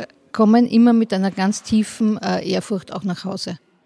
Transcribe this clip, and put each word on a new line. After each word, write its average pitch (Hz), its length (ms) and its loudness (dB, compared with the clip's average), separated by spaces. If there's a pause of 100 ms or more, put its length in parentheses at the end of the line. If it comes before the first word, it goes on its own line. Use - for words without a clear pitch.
(320)
kommen 226 340 4
immer 233 260 4
mit 226 200 2
einer 190 180 0
ganz 196 320 -2
tiefen, 214 580 -2
äh, 185 240 -4
Ehrfurcht 185 480 -4
auch 185 120 -8
nach 180 200 -6
Hause. 185 360 -10 (260)